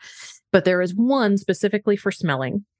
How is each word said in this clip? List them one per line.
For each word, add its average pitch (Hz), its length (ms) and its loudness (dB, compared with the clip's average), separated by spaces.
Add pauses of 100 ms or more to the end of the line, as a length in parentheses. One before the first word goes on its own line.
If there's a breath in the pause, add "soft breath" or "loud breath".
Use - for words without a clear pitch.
(520 loud breath)
But 185 140 4
there 180 160 4
is 180 140 -2
one 233 420 2
specifically 202 600 0
for 202 140 -2
smelling 143 540 -2 (140)